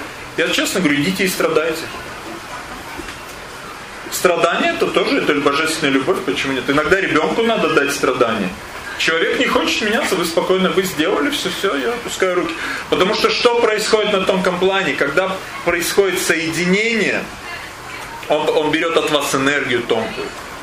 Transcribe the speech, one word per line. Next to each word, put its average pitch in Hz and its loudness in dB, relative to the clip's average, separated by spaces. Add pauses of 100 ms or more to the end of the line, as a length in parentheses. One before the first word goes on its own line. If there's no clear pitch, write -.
(360)
я 165 2
честно 220 0
говорю, 143 2
идите 190 0
и 185 2
страдайте. 160 0 (2250)
Страдание 175 2
это - 0
тоже, 220 2
это - 2
божественная 143 2
любовь, 135 2
почему 139 -2
нет? 127 -4
Иногда 156 4
ребёнку 160 2
надо 214 2
дать 143 2
страдание. 113 0 (500)
Человек 165 2
не 254 2
хочет 285 0
меняться, 214 0
вы 165 0
спокойно, 180 2
вы 180 2
сделали 185 0
всё, 233 -4
всё, 196 -2
я 247 -2
опускаю 190 0
руки. 180 0 (360)
Потому 185 4
что 220 2
что 240 4
происходит 214 2
на 190 2
тонком 185 2
плане? 185 2
Когда 180 0 (280)
происходит 175 2
соединение, 175 0 (1040)
он, 151 2
он 151 2
берёт 165 0
от 151 2
вас 147 0
энергию 135 2
тонкую. 110 -2 (360)